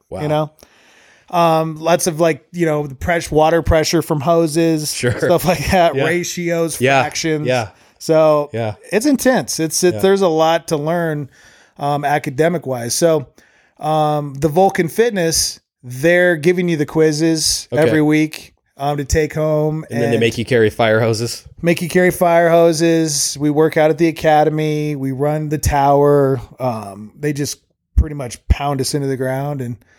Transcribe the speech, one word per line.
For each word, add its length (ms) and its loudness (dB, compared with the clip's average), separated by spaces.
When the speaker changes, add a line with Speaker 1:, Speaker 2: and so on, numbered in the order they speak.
Speaker 1:
Wow. 140 -8
Speaker 2:
you 60 -4
know? 240 -2
Um, 460 0
lots 300 0
of, 140 -4
like, 320 0
you 140 -2
know, 200 -2
the 80 -14
press-, 360 -4
water 320 2
pressure 400 2
from 180 -4
hoses, 760 0
Speaker 1:
Sure. 240 -2
Speaker 2:
stuff 260 0
like 260 -2
that, 240 4
Speaker 1:
Yeah. 100 0
Speaker 2:
ratios, 760 -4
Speaker 1:
Yeah. 220 2
Speaker 2:
fractions. 440 -4
Speaker 1:
Yeah. 240 -2
Speaker 2:
So 540 2
Speaker 1:
Yeah. 220 -4
Speaker 2:
it's 140 0
intense. 520 0
It's, 240 -2
it, 120 2
Speaker 1:
Yeah. 60 -8
Speaker 2:
there's 200 2
a 80 2
lot 400 0
to 80 -2
learn, 540 -4
um, 260 -4
academic 600 -2
wise. 280 -6
So, 340 2
um, 540 -2
the 140 -2
Vulcan 400 2
Fitness, 720 -2
they're 540 2
giving 320 0
you 80 0
the 100 -2
quizzes 840 0
Speaker 1:
Okay. 100 0
Speaker 2:
every 200 2
week, 520 -2
um, 220 -4
to 60 -6
take 280 -2
home. 580 -2
Speaker 1:
And 120 -2
then 80 0
they 60 2
Speaker 2:
And 40 -2
Speaker 1:
make 160 0
you 80 -4
carry 240 2
fire 320 2
hoses? 460 -4
Speaker 2:
make 180 0
you 80 -6
carry 220 4
fire 400 2
hoses. 880 2
We 80 0
work 300 2
out 120 4
at 80 0
the 100 2
academy. 880 0
We 160 -6
run 360 -4
the 100 -2
tower. 840 2
Um, 580 -8
they 140 -4
just 280 -8
pretty 200 2
much 320 -12
pound 320 -2
us 140 -4
into 120 -4
the 100 -4
ground. 440 -6
And, 160 -8